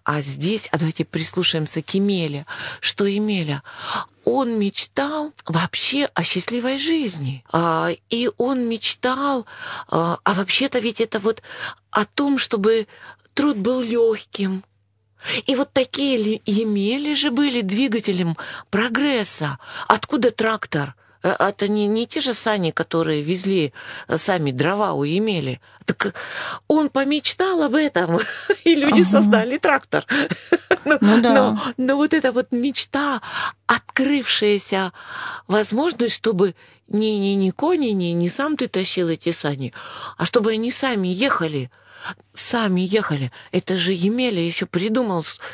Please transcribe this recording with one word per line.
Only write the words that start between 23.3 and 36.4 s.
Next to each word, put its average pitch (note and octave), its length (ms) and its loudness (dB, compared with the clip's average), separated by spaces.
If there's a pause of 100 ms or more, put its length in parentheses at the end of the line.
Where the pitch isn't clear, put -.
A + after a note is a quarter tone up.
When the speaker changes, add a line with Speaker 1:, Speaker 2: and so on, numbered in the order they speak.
Speaker 1:
э, - 100 0
сами E3 340 0
дрова F3 420 0
у C#3+ 100 -2
Емели. D#3+ 560 -2 (260)
Так - 280 -4 (540)
он D4+ 220 4
помечтал D4+ 760 0
об B3+ 120 0
этом, F3+ 440 2 (220)
<laughs> - 220 -2
и E4 120 6
люди C#4+ 260 4
Speaker 2:
Ага. F#3 80 6
Speaker 1:
создали A3 480 4
трактор. - 480 0 (400)
<laughs> - 400 -2
Но, D4 160 4
Speaker 2:
Ну G#3+ 200 8
да. A#3 120 6
Speaker 1:
но, G#3+ 440 2
но B3+ 200 2
вот D4+ 160 2
эта C4+ 180 2
вот B3 220 -2
мечта, C4+ 680 -2 (800)
открывшаяся G#3 920 0 (540)
возможность, A3 680 0
чтобы F#3 400 0 (320)